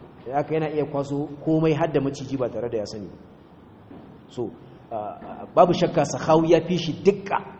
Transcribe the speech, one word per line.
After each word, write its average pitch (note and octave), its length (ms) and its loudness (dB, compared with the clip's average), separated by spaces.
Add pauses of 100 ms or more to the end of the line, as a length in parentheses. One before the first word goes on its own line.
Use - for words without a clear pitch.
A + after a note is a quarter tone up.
(260)
da B2+ 120 -6
haka D3 160 -2
yana D#3 200 0
iya D3 120 0
kwaso C#3+ 420 -4 (160)
komai D#3+ 320 4
har E3 160 0
da C#3+ 80 2
maciji C3+ 380 -4
ba B2 120 0
tare A2+ 200 -6
da A#2 80 -2
ya G#2 80 -2
sani G2+ 220 -10
ba. D#2+ 100 -16 (1120)
So, A#2 200 -6 (420)
ah, G#2+ 600 -10
babu F3 200 8
shakka D#3+ 320 2
Sakhawi D#3+ 460 4
ya D#3+ 100 8
fi F3 160 -2
shi D3+ 160 -2 (100)
dukka F#3+ 320 2 (240)